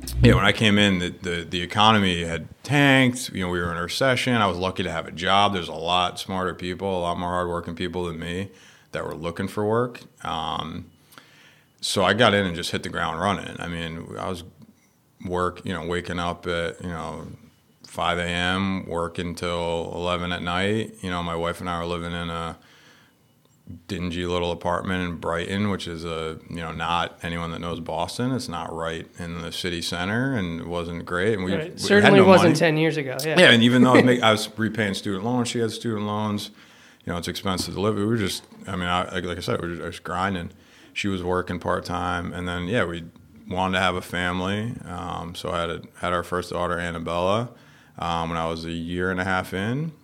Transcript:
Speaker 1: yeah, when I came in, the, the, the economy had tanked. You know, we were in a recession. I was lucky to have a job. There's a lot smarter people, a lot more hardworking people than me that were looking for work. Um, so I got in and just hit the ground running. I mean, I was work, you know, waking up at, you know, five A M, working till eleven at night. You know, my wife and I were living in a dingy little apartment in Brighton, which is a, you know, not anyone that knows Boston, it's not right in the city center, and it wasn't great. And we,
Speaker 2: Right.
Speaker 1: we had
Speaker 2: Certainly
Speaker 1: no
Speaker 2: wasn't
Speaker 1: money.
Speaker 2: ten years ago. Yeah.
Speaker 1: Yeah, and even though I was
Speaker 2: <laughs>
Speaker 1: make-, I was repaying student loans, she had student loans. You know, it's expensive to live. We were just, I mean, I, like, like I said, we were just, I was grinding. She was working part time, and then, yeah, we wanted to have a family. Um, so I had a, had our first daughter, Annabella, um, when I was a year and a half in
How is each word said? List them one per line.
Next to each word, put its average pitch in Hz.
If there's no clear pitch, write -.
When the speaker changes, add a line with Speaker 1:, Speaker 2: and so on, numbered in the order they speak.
Speaker 1:
yeah, 113
when 92
I 104
came 104
in, 101
the, 87
the, 85
the 87
economy 98
had 82
tanked. 135
You 95
know, 90
we 90
were 87
in 85
a 85
recession. 123
I 107
was 87
lucky 92
to 85
have 82
a 80
job. 95
There's 87
a 80
lot 87
smarter 92
people, 90
a 90
lot 87
more 87
hardworking 87
people 90
than 82
me 87
that 82
were 80
looking 85
for 104
work. 120
Um, 80
so -
I 92
got 110
in 101
and 85
just 82
hit 101
the 92
ground 82
running. 92
I -
mean, 85
I 85
was 90
work, 90
you 95
know, 82
waking 87
up 87
at, 85
you 90
know, 80
five 87
A 87
M, 92
working 85
till 85
eleven 87
at -
night. 95
You 95
know, 87
my 85
wife 85
and 92
I 85
were 85
living 85
in 85
a 82
dingy 87
little 87
apartment 87
in 87
Brighton, 92
which 92
is 82
a, 80
you 85
know, 82
not 85
anyone 85
that 82
knows 85
Boston, 82
it's 113
not 85
right 82
in 85
the 85
city 87
center, 107
and 85
it 85
wasn't 85
great. 92
And 92
we, 90
Speaker 2:
Right. 156
Speaker 1:
we 165
had -
Speaker 2:
Certainly -
Speaker 1:
no 185
Speaker 2:
wasn't 175
Speaker 1:
money. 156
Speaker 2:
ten 160
years 156
ago. 131
Yeah. 156
Speaker 1:
Yeah, 160
and 117
even 123
though 127
I -
was 117
Speaker 2:
<laughs> 127
Speaker 1:
make-, 120
I 113
was 107
repaying 107
student 98
loans, 120
she 120
had 113
student 110
loans. 104
You -
know, 87
it's 87
expensive 87
to 90
live. 104
We 101
were 117
just, 95
I 98
mean, 90
I, 90
like, 92
like 87
I 92
said, 117
we 85
were 87
just, 78
I 82
was 85
grinding. 90
She -
was 95
working 90
part 90
time, 87
and 87
then, 87
yeah, 104
we 85
wanted 92
to 92
have 92
a 90
family. 92
Um, 85
so -
I 87
had 85
a, 82
had 90
our 87
first 87
daughter, 87
Annabella, 87
um, 85
when 82
I 82
was 82
a 82
year 87
and 92
a 92
half 92
in 127